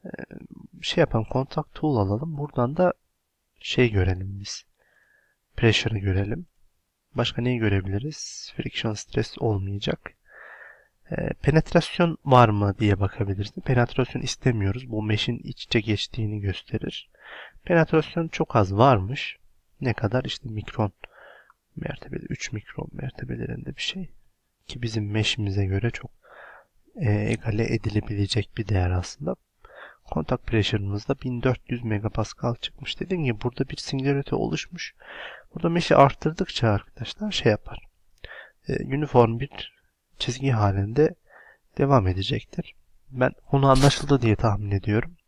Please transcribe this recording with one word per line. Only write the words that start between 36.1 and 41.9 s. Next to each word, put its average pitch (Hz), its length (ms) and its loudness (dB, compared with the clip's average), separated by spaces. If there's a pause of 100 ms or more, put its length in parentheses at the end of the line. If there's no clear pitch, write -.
arkadaşlar 120 600 -4
şey - 200 2
yapar. - 280 -4 (880)
E, - 160 -2
uniform 127 560 4
bir - 340 -10 (460)
çizgi 131 320 -2
halinde 107 640 2 (600)
devam 135 300 4